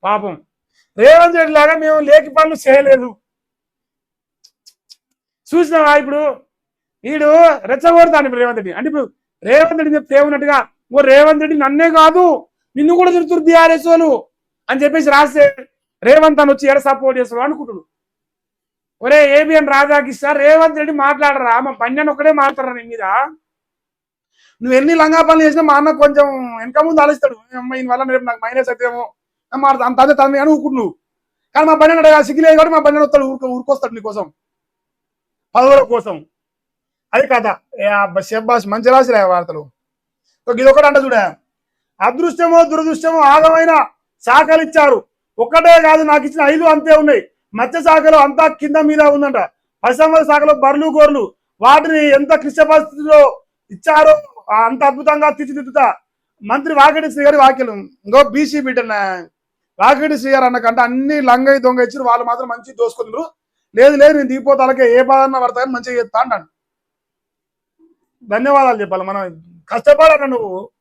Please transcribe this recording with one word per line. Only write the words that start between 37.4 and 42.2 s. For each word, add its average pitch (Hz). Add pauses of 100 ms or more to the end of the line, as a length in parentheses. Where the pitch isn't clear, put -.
ఏ 196
అబ్బా, 202
శబ్బాష్, 220
మంచి 220
రాసిరా 240
వార్తలు. 170 (760)
ఒక 240
ఇది 262
ఒకటి 294
అంట 285
చూడ, 262 (840)
"అదృష్టమో 330